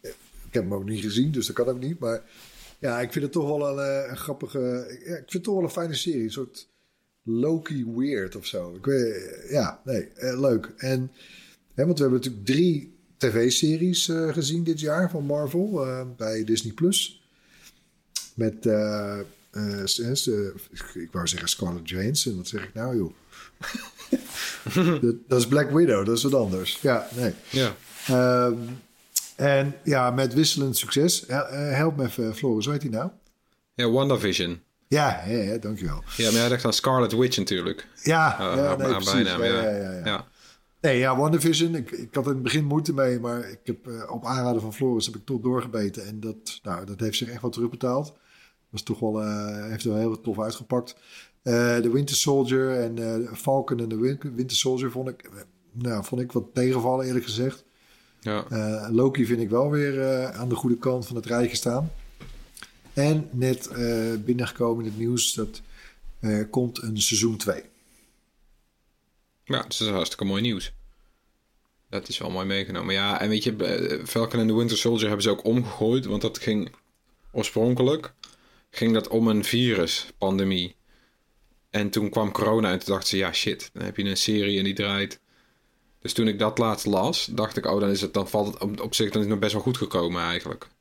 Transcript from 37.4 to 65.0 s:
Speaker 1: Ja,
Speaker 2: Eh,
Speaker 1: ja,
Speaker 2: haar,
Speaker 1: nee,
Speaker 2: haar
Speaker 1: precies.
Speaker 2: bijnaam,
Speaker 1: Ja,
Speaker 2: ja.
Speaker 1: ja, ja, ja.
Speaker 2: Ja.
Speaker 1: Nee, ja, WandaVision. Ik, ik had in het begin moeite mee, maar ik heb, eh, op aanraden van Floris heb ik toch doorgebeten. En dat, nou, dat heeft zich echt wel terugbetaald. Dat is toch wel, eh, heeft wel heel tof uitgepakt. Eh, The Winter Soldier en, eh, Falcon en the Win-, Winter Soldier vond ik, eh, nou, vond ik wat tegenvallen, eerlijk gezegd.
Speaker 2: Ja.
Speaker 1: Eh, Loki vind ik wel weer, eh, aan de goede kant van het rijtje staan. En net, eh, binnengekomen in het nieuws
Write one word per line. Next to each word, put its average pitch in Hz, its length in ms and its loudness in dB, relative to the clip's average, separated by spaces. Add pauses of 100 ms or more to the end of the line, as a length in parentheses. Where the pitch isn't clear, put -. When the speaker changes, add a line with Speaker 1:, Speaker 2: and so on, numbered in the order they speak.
Speaker 1:
Ja, 160 300 4
Speaker 2:
Eh, - 60 -4 (180)
Speaker 1:
ja, 139 80 4
Speaker 2:
haar, 139 120 2
Speaker 1:
nee, 135 100 0
Speaker 2:
haar 131 80 2
Speaker 1:
precies. 98 180 0
Speaker 2:
bijnaam, 95 300 2
Speaker 1:
Ja, - 20 2
Speaker 2:
ja. 95 180 2
Speaker 1:
ja, 107 120 2
ja, 98 160 -4
ja. 90 140 -8
Speaker 2:
Ja. 104 220 -4 (540)
Speaker 1:
Nee, 135 160 4
ja, 131 200 4
WandaVision. 160 580 4
Ik, 123 160 -6
ik - 240 -10
had 131 100 2
in 139 80 0
het 131 100 -2
begin 143 220 2
moeite 151 280 0
mee, 127 260 2
maar 120 300 -4
ik - 140 -16
heb, - 240 -6
eh, 113 240 -12
op 117 140 -8
aanraden 123 360 0
van 110 120 -8
Floris 123 320 2
heb 113 100 -8
ik 104 100 -12
toch 123 160 -2
doorgebeten. 113 640 -2
En 107 140 -10
dat, 110 440 -10
nou, 95 220 -6
dat 98 140 -12
heeft 110 180 -2
zich 117 120 -4
echt 117 120 -12
wel 120 100 -2
terugbetaald. 123 560 -2
Dat - 720 -18
is - 40 -12
toch - 160 -4
wel, 110 220 0
eh, 104 480 -4
heeft 110 140 -8
wel 107 140 2
heel 110 240 0
tof 107 180 -2
uitgepakt. 113 560 -4 (460)
Eh, 120 360 4
The 117 140 2
Winter 143 240 2
Soldier 131 640 4
en, 117 180 -2 (260)
eh, 117 100 -6
Falcon 135 460 0
en 117 100 -2
the 110 100 -2
Win-, 135 200 0 (160)
Winter 127 220 -2
Soldier 131 340 0
vond 127 180 -6
ik, - 140 -14
eh, - 80 -20 (400)
nou, 113 340 -4
vond 123 160 -4
ik 123 100 -6
wat 120 220 0
tegenvallen, 127 520 2
eerlijk 123 200 0
gezegd. 123 380 -4 (560)
Speaker 2:
Ja. 107 300 -4
Speaker 1:
Eh, 107 420 -4
Loki 127 340 4
vind 117 160 0
ik 104 80 -2
wel 127 200 2
weer, 143 320 0
eh, 131 280 0 (100)
aan 123 100 -4
de 117 60 0
goede 120 220 2
kant 127 300 0
van 120 80 -8
het 113 100 -6
rijtje 120 300 0
staan. 135 360 0 (1000)
En 151 380 4
net, 127 360 0
eh, 117 460 -2 (120)
binnengekomen 117 600 0
in 110 40 -4
het 107 100 -8
nieuws 117 340 0